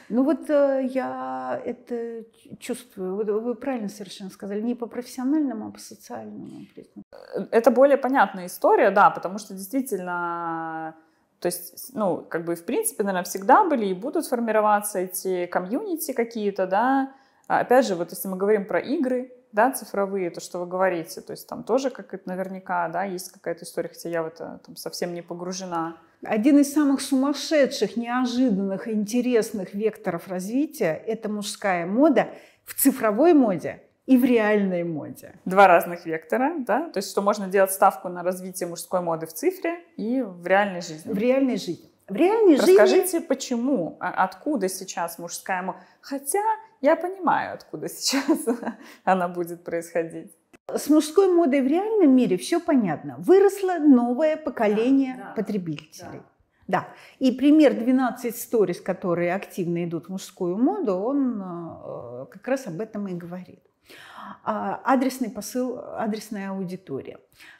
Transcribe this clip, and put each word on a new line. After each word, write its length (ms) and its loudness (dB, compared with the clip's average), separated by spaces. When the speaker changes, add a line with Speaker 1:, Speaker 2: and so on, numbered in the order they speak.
Speaker 1:
Ну 160 2
вот, 260 0
э, 420 4
я 720 -6
это 680 -8
ч-, 280 -20
чувствую. 560 -8
Вот 120 -2
вы 260 -2
правильно 340 -6
совершенно 420 -12
сказали. 300 -8
Не 160 -2
по 100 -8
профессиональному, 840 -4
а 20 -10
по 100 -18
социальному 920 -16
признаку. 340 -20
Speaker 2:
Э, 160 -4
это 220 6
более 240 6
понятная 500 0
история, 440 4
да, 200 8
потому 280 -4
что 160 -14
действительно, 1400 -4
то 60 -2
есть, 320 -6
с-, 160 -18
ну, 340 -2
как 160 -6
бы, 100 -4
в 100 -8
принципе, 380 -2
наверное, 220 -2
всегда 400 6
были 220 0
и 80 -2
будут 320 -4
формироваться 760 0
эти 460 -4
комьюнити 680 -4
какие-то, 560 -4
да. 440 0
А, 120 2
опять 260 4
же, 100 -2
вот 140 -6
если 180 -10
мы 80 -6
говорим 300 2
про 120 -2
игры, 540 -2
да, 220 2
цифровые, 580 -4
то, 100 -12
что 200 -10
вы 60 -6
говорите, 540 -2
то 120 -16
есть 160 -16
там 160 -10
тоже 260 0
как 240 -12
это 140 -14
наверняка, 600 -6
да, 160 -4
есть 280 -8
какая-то 320 -10
история, 240 -8
хотя 200 -14
я 140 -4
в 60 -8
это, 360 -14
там, 120 -20
совсем 360 -10
не 80 -10
погружена. 760 -8
Speaker 1:
Один 340 2
из 140 2
самых 300 2
сумасшедших, 960 0
неожиданных, 920 0
интересных 840 0
векторов 540 -4
развития — 640 -2
это 220 -4
мужская 560 -2
мода 440 4
в 100 -16
цифровой 600 4
моде 480 2
и 100 6
в 80 6
реальной 600 4
моде. 500 -8
Speaker 2:
Два 220 8
разных 400 4
вектора, 520 -2
да? 320 -2
То 80 -6
есть 120 -4
что 120 -2
можно 260 0
делать 240 4
ставку 360 2
на 140 -10
развитие 460 -4
мужской 320 -4
моды 260 -4
в 80 -16
цифре 460 -4
и 240 -2
в 240 -12
реальной 340 2
жизни. 320 -10
Speaker 1:
В 60 -2
реальной 380 2
жизни. 340 -8
В 60 -8
реальной 420 6
жизни 140 6
Speaker 2:
Расскажите, 500 6
почему, 760 -2
а, 260 -2
откуда 440 -2
сейчас 500 -8
мужская 440 -8
мо-, 140 -6
хотя 400 -4
я 120 4
понимаю, 600 -2
откуда 340 -12
<laughs> 100 -12
сейчас 400 0
она 240 2
будет 380 -8
происходить. 640 -6
Speaker 1:
С 160 -4
мужской 420 6
модой 300 4
в 60 2
реальном 480 4
мире 240 4
всё 220 -2
понятно. 580 0
Выросло 600 4
новое 580 4
поколение 800 0
Speaker 2:
Да, 60 -14
да. 100 -14
Speaker 1:
потребителей. 880 -8
Speaker 2:
Да. 120 0
Speaker 1:
Да. 80 -10
И 140 4
пример 420 6
двенадцать 640 -2
сторис, 420 0
которые 540 -2
активно 500 -4
идут 220 -6
в 40 -14
мужскую 460 -6
моду, 380 0
он, 480 -2
э, 880 -12
как 180 -20
раз 200 -4
об 120 -8
этом 280 -8
и 60 -8
говорит. 460 -14
А, 400 -4
адресный 460 0
посыл, 480 -6
адресная 540 -6
аудитория. 680 -8